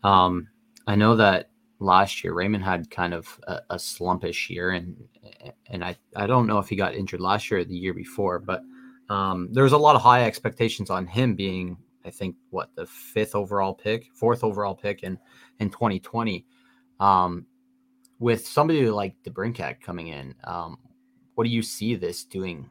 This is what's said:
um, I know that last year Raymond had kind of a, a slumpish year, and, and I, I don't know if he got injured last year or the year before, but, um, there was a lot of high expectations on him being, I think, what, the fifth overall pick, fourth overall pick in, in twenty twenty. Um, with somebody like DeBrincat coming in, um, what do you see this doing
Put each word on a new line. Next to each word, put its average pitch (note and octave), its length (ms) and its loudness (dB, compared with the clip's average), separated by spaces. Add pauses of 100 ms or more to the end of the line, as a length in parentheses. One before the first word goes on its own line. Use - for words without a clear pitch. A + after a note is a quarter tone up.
um, F#2 460 4 (380)
I G#2 80 0
know G#2+ 220 6
that G2 340 4 (280)
last G2 460 2
year E2+ 80 -4
Raymond F#2+ 320 -2
had F2+ 260 -2
kind F2 220 -4
of - 340 -12
a, F#2 220 -8
a F2+ 80 -6
slumpish F2+ 720 -4
year, F2+ 220 -4
and, F2 260 -6 (680)
and F2+ 180 -8
I, F2+ 120 -8 (200)
I G2+ 100 -4
don't A#2+ 200 4
know G#2+ 120 2
if G2 120 -2
he G#2 60 -2
got F#2+ 180 -2
injured F#2+ 260 -6
last F#2+ 300 0
year G2 100 0
or F2 40 0
the F2+ 120 -10
year F#2 160 -4
before, F2+ 460 -4
but, F2+ 240 -6 (480)
um, F#2+ 420 -2
there C3 120 6
was C3+ 80 8
a D3 60 6
lot D3 180 8
of A2+ 60 4
high B2 220 8
expectations A2 640 -2
on F#2 160 -2
him A2 280 0
being, F#2 440 -6 (260)
I F#2+ 60 -12
think, F#2 260 -8 (140)
what, F2+ 240 -6
the F2+ 120 -10
fifth - 480 -4
overall G2 400 -2
pick, A2+ 400 -6
fourth A#2 300 0
overall G2+ 300 -2
pick G2+ 280 -6
in, F#2 160 -8 (420)
in - 100 0
twenty G#2 280 -2
twenty. A2 460 -6 (560)
Um, F2+ 460 4 (720)
with A#2 280 0
somebody D3 440 2
like G2+ 320 -2
DeBrincat F#2+ 580 -8
coming E2+ 280 -12
in, C#2 260 -14 (100)
um, E2+ 340 -10 (580)
what A#2 80 2
do A#2 60 0
you A#2 120 0
see A2 320 -4
this F2 300 -6
doing F2 460 -10